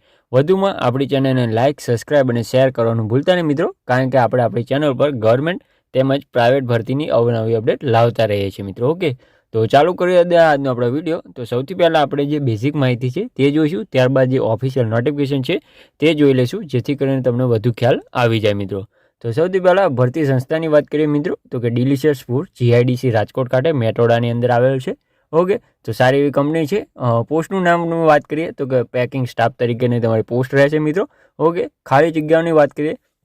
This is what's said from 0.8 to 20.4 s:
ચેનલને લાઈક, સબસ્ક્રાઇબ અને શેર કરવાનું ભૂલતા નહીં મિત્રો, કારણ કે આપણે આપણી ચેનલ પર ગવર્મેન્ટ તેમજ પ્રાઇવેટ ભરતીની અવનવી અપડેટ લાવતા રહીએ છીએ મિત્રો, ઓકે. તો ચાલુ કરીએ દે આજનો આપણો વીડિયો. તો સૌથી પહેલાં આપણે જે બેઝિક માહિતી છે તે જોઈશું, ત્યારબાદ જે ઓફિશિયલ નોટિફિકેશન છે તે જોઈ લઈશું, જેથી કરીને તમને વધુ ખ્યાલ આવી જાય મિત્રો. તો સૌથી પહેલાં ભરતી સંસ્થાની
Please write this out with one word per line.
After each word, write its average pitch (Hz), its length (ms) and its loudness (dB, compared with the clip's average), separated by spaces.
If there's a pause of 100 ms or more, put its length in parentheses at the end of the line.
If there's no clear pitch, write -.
ચેનલને 131 420 0
લાઈક, 120 320 0
સબસ્ક્રાઇબ 131 500 0
અને 117 120 -2
શેર 131 300 2
કરવાનું 113 360 -2
ભૂલતા 143 260 0
નહીં 175 120 0
મિત્રો, 156 300 -2 (120)
કારણ 127 220 0
કે 135 80 0
આપણે 123 260 2
આપણી 113 200 -2
ચેનલ 139 300 -2
પર 139 180 0
ગવર્મેન્ટ 131 500 0 (320)
તેમજ 135 280 0 (120)
પ્રાઇવેટ 127 300 2
ભરતીની 120 440 -2
અવનવી 117 460 0
અપડેટ 113 300 -2
લાવતા 117 420 2
રહીએ 101 240 -2
છીએ 98 160 -12
મિત્રો, 117 260 -4
ઓકે. 165 260 -4 (340)
તો 113 140 0
ચાલુ 151 280 4
કરીએ 180 300 2
દે 175 140 2
આજનો 143 320 4
આપણો 123 180 -2
વીડિયો. 160 360 -4 (120)
તો 123 80 -12
સૌથી 127 300 -6
પહેલાં 165 280 2
આપણે 143 240 -2
જે 147 140 -2
બેઝિક 131 360 -2
માહિતી 127 340 0
છે 196 280 -6
તે 143 140 2
જોઈશું, 160 340 -2
ત્યારબાદ 131 420 2
જે 131 100 0
ઓફિશિયલ 120 500 -2
નોટિફિકેશન 135 540 -2
છે 170 200 -4 (380)
તે 160 140 2
જોઈ 143 200 4
લઈશું, 131 320 -2
જેથી 131 300 -4
કરીને 135 260 -2
તમને 123 220 0
વધુ 120 280 0
ખ્યાલ 127 300 0 (120)
આવી 117 260 0
જાય 104 140 2
મિત્રો. 101 360 -8 (320)
તો 117 100 -6
સૌથી 180 280 0
પહેલાં 185 300 4
ભરતી 127 360 0
સંસ્થાની 139 420 -2